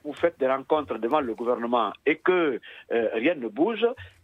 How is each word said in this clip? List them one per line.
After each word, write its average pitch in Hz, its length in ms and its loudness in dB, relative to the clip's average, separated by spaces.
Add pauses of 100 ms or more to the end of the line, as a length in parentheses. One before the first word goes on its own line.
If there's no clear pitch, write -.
vous 147 80 -10
faites 170 260 0
des 131 100 0
rencontres 135 500 0
devant 120 240 0
le 117 120 -4
gouvernement 117 600 0 (120)
et 156 120 2
que, 165 420 0 (320)
euh, 113 220 2
rien 131 220 2
ne 120 120 -8
bouge, 202 380 0 (380)